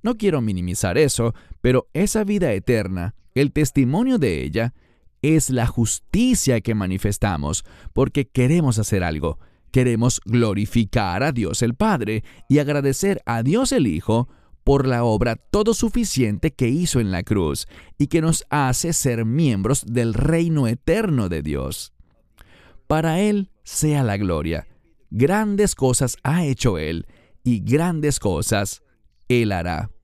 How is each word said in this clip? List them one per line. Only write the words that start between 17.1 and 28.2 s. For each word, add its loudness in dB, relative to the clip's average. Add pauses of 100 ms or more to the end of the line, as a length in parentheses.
la -4
cruz -2 (300)
y 2
que 0
nos 0
hace 0
ser -2
miembros 0
del -2
reino 2
eterno 0
de -4
Dios. -6 (960)
Para 0
Él 0 (140)
sea 0
la 0
gloria. -2 (440)
Grandes 0
cosas 0
ha 0
hecho 0
Él -6 (360)
y 0
grandes 0
cosas -2 (460)